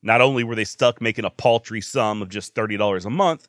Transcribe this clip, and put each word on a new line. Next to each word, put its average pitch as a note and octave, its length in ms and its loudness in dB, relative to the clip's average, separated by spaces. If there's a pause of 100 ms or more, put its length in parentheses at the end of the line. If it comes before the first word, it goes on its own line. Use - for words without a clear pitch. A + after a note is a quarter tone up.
Not A2+ 160 4
only B2+ 220 4
were A2+ 140 -4
they A2 80 0
stuck - 360 0
making A2+ 240 -2
a F#2 60 -2
paltry A2+ 500 0
sum G#2+ 420 -2
of F#2 60 -10
just G2 280 -10
thirty G#2+ 200 -4
dollars G2 280 0
a G2+ 60 -6
month, E3 380 0